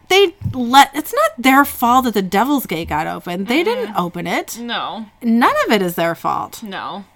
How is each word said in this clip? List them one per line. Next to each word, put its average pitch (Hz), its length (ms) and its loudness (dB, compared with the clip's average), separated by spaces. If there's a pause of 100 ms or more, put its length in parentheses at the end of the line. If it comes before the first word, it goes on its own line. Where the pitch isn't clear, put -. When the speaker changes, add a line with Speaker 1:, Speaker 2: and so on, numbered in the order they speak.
Speaker 1:
they 370 260 4 (180)
let, 262 420 4
it's 302 200 -6
not 605 200 2
their 269 300 4
fault 247 400 2
that 226 80 -2
the 208 80 0
Devil's 208 460 0
Gate 165 220 -6
got 160 180 -2
open. 175 380 -8
They 247 160 0
Speaker 2:
Mm-mm. 359 40 0
Speaker 1:
didn't 453 300 -4
open 175 320 -4
it. 233 320 -6
Speaker 2:
No. 202 480 -8 (160)
Speaker 1:
None 247 320 4 (100)
of 339 60 0
it 208 100 4
is 180 140 -4
their 170 180 -2
fault. - 480 -6
Speaker 2:
No. 185 440 -12 (100)